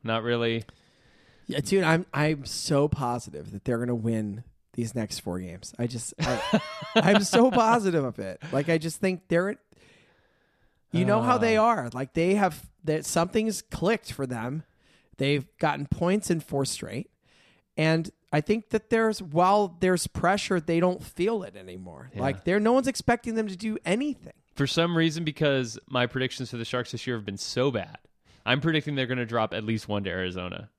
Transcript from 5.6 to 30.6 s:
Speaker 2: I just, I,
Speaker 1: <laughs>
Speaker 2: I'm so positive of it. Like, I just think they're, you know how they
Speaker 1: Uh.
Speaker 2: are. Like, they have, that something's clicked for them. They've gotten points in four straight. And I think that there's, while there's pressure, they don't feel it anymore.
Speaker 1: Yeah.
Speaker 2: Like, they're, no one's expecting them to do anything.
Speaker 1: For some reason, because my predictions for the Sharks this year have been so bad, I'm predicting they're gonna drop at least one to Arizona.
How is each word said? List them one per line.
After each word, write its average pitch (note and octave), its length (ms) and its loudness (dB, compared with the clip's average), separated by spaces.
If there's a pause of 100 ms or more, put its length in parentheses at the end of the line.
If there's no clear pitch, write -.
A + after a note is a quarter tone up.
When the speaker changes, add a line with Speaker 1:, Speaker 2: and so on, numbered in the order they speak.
Speaker 2:
I A#2+ 80 -2
just, A#2 320 -8
I, B2+ 440 0 (160)
Speaker 1:
<laughs> - 160 -12
Speaker 2:
I'm G#3 300 4
so A#3 260 4
positive A3 540 2
of A#2+ 140 -6
it. F#2+ 220 -8 (120)
Like, C#3 180 0
I E3 80 4
just D#3+ 220 -6
think F#3 280 -2
they're, F#3 300 0 (1300)
you F3 120 2
know G#3 180 4
how B3 160 4
they A3+ 180 4
Speaker 1:
Uh. G#3+ 80 4
Speaker 2:
are. F#3 280 0
Like, C#3 220 -8
they F3 200 4
have, F#3+ 320 0 (180)
that D#3 200 0
something's G#3 580 0
clicked - 500 -2
for C#3 140 -4
them. B2+ 360 -6 (560)
They've C#3 280 0 (120)
gotten C#3+ 280 0
points F#3+ 440 0
in E3 100 2
four C#3 240 -2
straight. - 460 -8 (680)
And D#3+ 340 2 (220)
I D3+ 80 2
think G#3+ 300 -2
that - 200 -2
there's, A3 320 2
while F3+ 580 4
there's F#3 260 2
pressure, F#3 540 0
they E3 200 2
don't F3+ 220 2
feel G3+ 400 -2
it G2 140 -14
anymore. F#2 580 -16
Speaker 1:
Yeah. G#2+ 80 -6
Speaker 2:
Like, C3 220 -2
they're, F#3+ 160 4
no A3 120 4
one's C4 160 4
expecting A#3+ 460 0
them A3 140 0
to F#3+ 80 -8
do G#3+ 280 -4
anything. B3 480 -2 (220)
Speaker 1:
For C#3 120 2
some E3+ 300 2
reason, E3 280 2
because C3+ 540 0 (100)
my B2 180 2
predictions B2+ 440 -4
for A#2+ 80 -8
the A#2 60 -6
Sharks B2 280 -4
this - 140 -8
year B2 100 -2
have G#2+ 80 -6
been G2 140 -8
so C3 320 0
bad, G#2+ 280 -6 (460)
I'm B2+ 160 2
predicting D3+ 340 0
they're C3 120 0
gonna B2 200 -2
drop A2 280 0
at G#2+ 100 -4
least A2 240 -2
one G#2 160 -2
to F#2 60 -4
Arizona. F2+ 580 -6 (100)